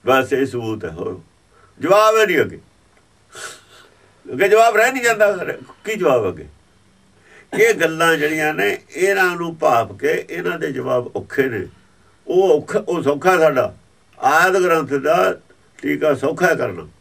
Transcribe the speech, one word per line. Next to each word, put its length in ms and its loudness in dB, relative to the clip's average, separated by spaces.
ਬਸ 260 2
ਇਹ 140 0
ਸਬੂਤ 380 -8
ਹੈ, 60 -10
ਹੋਰ 300 -10
ਜਵਾਬ 360 4
ਹੀ 100 4
ਨਹੀਂ 140 0
ਅੱਗੇ। 200 -4
ਅੱਗੇ 160 0
ਜਵਾਬ 280 4
ਰਹਿ 160 2
ਨਹੀਂ 100 -6
ਜਾਂਦਾ, 340 2
ਕੀ 100 -6
ਜਵਾਬ 340 0
ਅੱਗੇ? 200 -12
ਇਹ 140 4
ਗੱਲਾਂ 420 0
ਜਿਹੜੀਆਂ 380 -2
ਨੇ, 240 -2
ਇਹਨਾਂ 460 0
ਨੂੰ 200 -8
ਭਾਪ 360 0
ਕੇ 380 -4
ਇਹਨਾਂ 280 -6
ਦੇ 140 -6
ਜਵਾਬ 440 -4
ਔਖੇ 300 -4
ਨੇ। 200 -6
ਉਹ 320 4
ਔਖਾ, 300 -4
ਉਹ 140 -4
ਸੌਖਾ 360 2
ਸਾਡਾ 380 2
ਆਦਿ 460 2
ਗ੍ਰੰਥ 300 0
ਦਾ 460 0
ਟੀਕਾ 320 0
ਸੌਖਾ 400 0
ਕਰਨਾ 340 -8